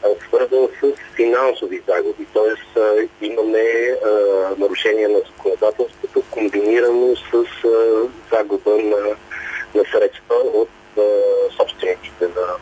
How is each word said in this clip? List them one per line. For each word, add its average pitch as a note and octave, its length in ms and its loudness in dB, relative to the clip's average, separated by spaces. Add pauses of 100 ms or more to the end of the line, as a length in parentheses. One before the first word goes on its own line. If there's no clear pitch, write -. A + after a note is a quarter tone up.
а, G#2 40 2 (200)
свързан B2+ 400 2 (120)
с - 360 -2
финансови A#2 720 0
загуби. F#2+ 460 -2
Тоест, G#2+ 440 0
а, A2+ 40 2 (440)
имаме, A2 400 0 (400)
а, G#2+ 40 2 (480)
нарушение G2+ 500 0
на G#2 120 2 (100)
законодателството, - 1000 -2
комбинирано A#2 840 2
с, - 180 -12
а, A#2 440 0 (540)
загуба G#2 400 0 (200)
на, G2+ 100 0 (760)
на G#2 160 4
средства G#2+ 440 0 (180)
от, A2 160 0 (280)
а, - 40 2 (560)
собствениците - 680 -4 (120)
на F2+ 80 -2 (160)